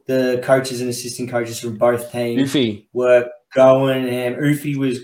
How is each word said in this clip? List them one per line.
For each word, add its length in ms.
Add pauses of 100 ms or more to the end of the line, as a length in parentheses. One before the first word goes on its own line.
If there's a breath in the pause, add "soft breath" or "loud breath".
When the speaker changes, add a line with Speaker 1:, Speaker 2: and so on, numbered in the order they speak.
Speaker 1:
the 360
coaches 380
and 80
assistant 400
coaches 320
from 160
both 340
teams 440
Speaker 2:
Ufi. 400
Speaker 1:
were 340 (260)
going 540
ham. 280
Ufi 400
was, 280